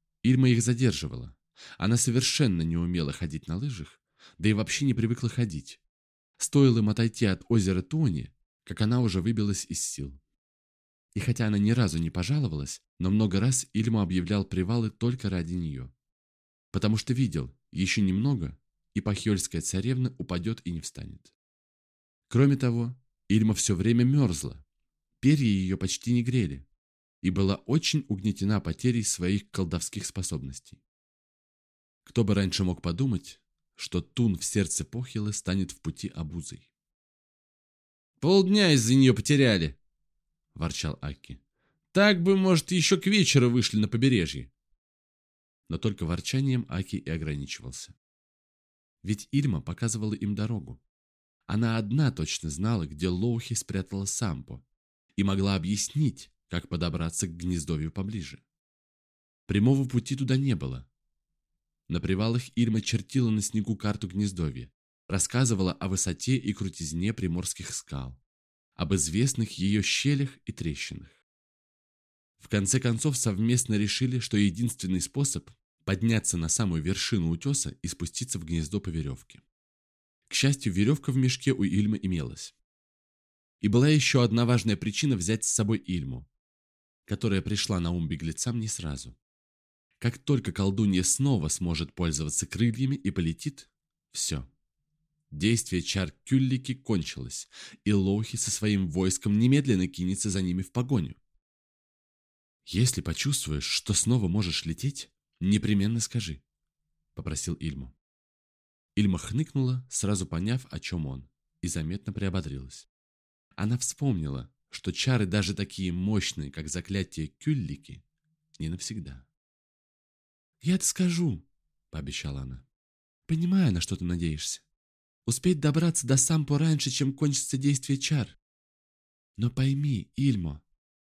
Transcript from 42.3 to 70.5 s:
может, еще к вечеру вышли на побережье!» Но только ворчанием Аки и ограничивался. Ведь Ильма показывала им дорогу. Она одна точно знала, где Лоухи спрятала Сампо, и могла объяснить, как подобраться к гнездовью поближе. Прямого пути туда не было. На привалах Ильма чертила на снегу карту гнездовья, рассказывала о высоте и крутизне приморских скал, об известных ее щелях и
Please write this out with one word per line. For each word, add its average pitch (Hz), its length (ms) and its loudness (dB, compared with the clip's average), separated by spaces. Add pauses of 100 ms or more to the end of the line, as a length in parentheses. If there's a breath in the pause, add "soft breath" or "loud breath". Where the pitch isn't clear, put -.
может, 185 360 4
еще 185 280 4
к - 60 -2
вечеру 143 440 6
вышли 117 280 2
на 107 100 4
побережье!» 101 640 0 (1160)
Но 82 100 -4
только 104 260 -4
ворчанием 127 640 0
Аки - 280 -4
и - 140 -8
ограничивался. 73 840 -8 (1080)
Ведь 104 280 -4
Ильма 135 300 0
показывала 107 540 -4
им 104 200 -4
дорогу. 98 480 -6 (640)
Она 113 320 0
одна 123 340 2
точно 80 380 -4
знала, 90 360 -2
где 76 220 -2
Лоухи 117 460 -2
спрятала 98 500 -6
Сампо, 73 580 -6 (540)
и 98 60 4
могла 98 320 2
объяснить, 101 760 -2 (180)
как 85 200 -6
подобраться 82 580 -2
к 85 100 -8
гнездовью 82 540 -2
поближе. 95 520 -8 (1040)
Прямого 127 420 4
пути 123 260 -2
туда 131 220 0
не 135 200 2
было. 65 320 -6 (1000)
На 82 120 -2
привалах 110 420 0 (120)
Ильма 113 280 2
чертила 117 480 0
на 107 100 2
снегу 107 360 -2
карту 104 320 -4
гнездовья, 87 640 -4 (360)
рассказывала 98 640 0
о - 160 -6
высоте 95 480 -2
и 107 160 -2
крутизне 87 640 -4
приморских 90 600 -6
скал, 65 440 -10 (600)
об 87 160 -2
известных 104 640 0
ее 101 240 2
щелях 139 640 0
и - 60 -8